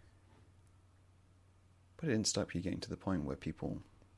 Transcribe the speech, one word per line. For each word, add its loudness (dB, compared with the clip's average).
But 0
it 6
didn't 4
stop 2
you 0
getting -2
to -6
the -4
point 0
where -2
people -4